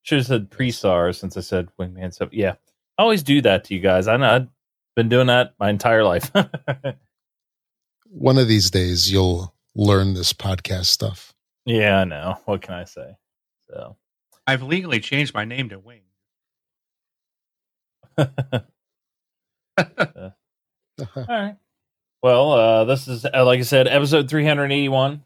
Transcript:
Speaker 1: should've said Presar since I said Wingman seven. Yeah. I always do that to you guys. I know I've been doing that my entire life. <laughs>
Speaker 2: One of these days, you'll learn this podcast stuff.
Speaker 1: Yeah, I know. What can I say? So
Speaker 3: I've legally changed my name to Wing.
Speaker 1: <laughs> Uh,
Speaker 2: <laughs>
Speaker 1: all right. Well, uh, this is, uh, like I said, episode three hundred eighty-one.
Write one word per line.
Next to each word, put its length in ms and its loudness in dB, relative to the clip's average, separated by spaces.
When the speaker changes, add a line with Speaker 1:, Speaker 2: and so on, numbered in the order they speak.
Speaker 1:
should've 240 0
said 240 -2
Presar 640 0
since 220 -12
I 40 -8
said 280 -6
Wingman 360 -10
seven. 200 -10
Yeah. 200 -2
I 60 2
always 180 2
do 220 2
that 220 2
to 100 -8
you 40 -6
guys. 280 2
I 100 2
know 120 2
I've 180 2
been 140 0
doing 180 4
that 320 2
my 100 0
entire 340 2
life. 320 0
<laughs> 1800 -8
Speaker 2:
One 260 2
of 120 4
these 220 2
days, 400 0
you'll 420 0
learn 380 2
this 200 -4
podcast 540 -6
stuff. 460 -4
Speaker 1:
Yeah, 340 2
I 60 2
know. 400 -8
What 180 -4
can 100 -14
I 100 -12
say? 320 -20
So 260 -18
Speaker 3:
I've 160 -2
legally 360 -4
changed 340 -4
my 120 -6
name 240 -8
to 100 -18
Wing. 220 -20
Speaker 1:
<laughs> 440 -4
Uh, 540 -6
Speaker 2:
<laughs> 180 -14
Speaker 1:
all 140 -12
right. 260 -6
Well, 300 4
uh, 320 4
this 240 -2
is, 180 -10
uh, 200 2
like 160 4
I 20 -4
said, 240 4
episode 420 2
three 160 0
hundred 280 0
eighty-one. 520 -2